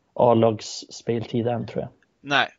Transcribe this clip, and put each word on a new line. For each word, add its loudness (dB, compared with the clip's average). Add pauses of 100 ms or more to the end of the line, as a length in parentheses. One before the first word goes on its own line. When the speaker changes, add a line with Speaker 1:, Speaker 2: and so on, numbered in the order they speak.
(140)
Speaker 1:
A-lagsspeltid 0
än, -4
tror -8
jag. -8 (320)
Speaker 2:
Nej, 0 (100)